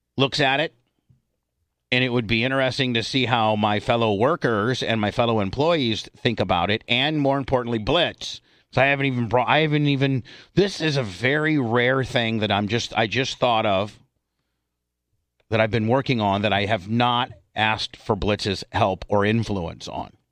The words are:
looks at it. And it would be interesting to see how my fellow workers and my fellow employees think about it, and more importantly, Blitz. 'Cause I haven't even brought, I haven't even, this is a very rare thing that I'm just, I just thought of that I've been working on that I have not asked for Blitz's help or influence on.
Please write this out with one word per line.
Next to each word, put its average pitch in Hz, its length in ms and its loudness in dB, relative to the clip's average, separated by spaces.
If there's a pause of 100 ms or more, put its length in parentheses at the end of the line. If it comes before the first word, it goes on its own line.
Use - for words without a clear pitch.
(180)
looks 135 220 0
at 139 200 0
it. 165 140 -4 (1200)
And 127 120 2
it 127 60 0
would 120 180 0
be 113 160 2
interesting 131 520 0
to 110 80 0
see 131 220 -2
how 113 300 2
my 107 240 2
fellow 113 340 2
workers 120 720 0
and 113 160 -2
my 104 120 0
fellow 117 280 0
employees 123 760 0
think 117 240 -2
about 92 280 0
it, 107 200 -2
and 147 320 0
more 135 160 2
importantly, 120 420 -2
Blitz. 131 640 -2 (320)
'Cause - 80 0
I 135 60 4
haven't 139 180 0
even 120 240 0
brought, 120 180 2
I 135 120 4
haven't 151 280 2
even, 135 360 0 (300)
this 190 280 2
is 151 160 0
a 131 60 0
very 135 540 0
rare 123 460 2
thing 113 360 -2
that 104 120 0
I'm 101 160 0
just, 113 300 -4
I 113 100 2
just 127 320 -4
thought 113 260 2
of 104 320 0 (1500)
that 110 120 2
I've 110 100 0
been 110 160 0
working 127 320 0
on 101 220 0
that 104 100 0
I 101 140 0
have 101 240 -4
not 120 420 0 (240)
asked 107 400 -2
for - 220 -2
Blitz's 98 560 -2
help 98 340 0
or 101 180 2
influence 104 600 -2
on. - 240 -10 (200)